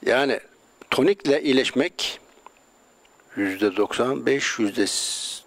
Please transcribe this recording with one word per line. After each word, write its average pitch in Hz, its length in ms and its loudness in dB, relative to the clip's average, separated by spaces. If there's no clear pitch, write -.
Yani 127 340 2
tonikle 156 520 2
iyileşmek 131 800 0
yüzde 98 400 0
doksan 120 500 -2
beş, 139 340 -2
yüzde 104 260 0